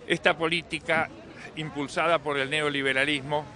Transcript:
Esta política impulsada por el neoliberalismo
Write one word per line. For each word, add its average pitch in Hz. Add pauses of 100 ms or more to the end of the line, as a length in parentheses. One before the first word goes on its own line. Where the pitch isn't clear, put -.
Esta 170
política 160 (480)
impulsada 156
por 139
el 135
neoliberalismo 143 (120)